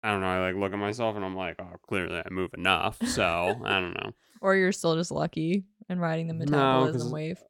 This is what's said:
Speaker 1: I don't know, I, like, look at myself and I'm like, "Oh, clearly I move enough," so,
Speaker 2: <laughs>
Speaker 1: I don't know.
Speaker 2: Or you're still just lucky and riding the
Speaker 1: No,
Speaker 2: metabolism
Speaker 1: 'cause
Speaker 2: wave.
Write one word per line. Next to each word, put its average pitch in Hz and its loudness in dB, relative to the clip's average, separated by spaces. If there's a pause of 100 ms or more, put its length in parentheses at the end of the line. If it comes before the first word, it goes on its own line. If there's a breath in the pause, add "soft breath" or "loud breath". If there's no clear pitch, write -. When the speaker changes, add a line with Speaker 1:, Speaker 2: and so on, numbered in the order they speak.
Speaker 1:
I 107 2
don't 98 2
know, 95 0
I, 92 2 (120)
like, 92 -4
look 98 0
at 101 -4
myself 107 -2
and 98 -4
I'm 95 -4
like, 90 -6
"Oh, 92 -12 (120)
clearly 87 -4
I - -10
move 92 -4
enough," 90 0
so, 92 2
Speaker 2:
<laughs> 107 -8
Speaker 1:
I 98 2
don't 90 -4
know. - -8 (280 soft breath)
Speaker 2:
Or 190 4
you're 190 4
still 165 0
just 170 -2
lucky 160 0 (240)
and 180 -2
riding 165 -2
the 165 -4
Speaker 1:
No, - -
Speaker 2:
metabolism 135 4
Speaker 1:
'cause 131 -2
Speaker 2:
wave. 156 -6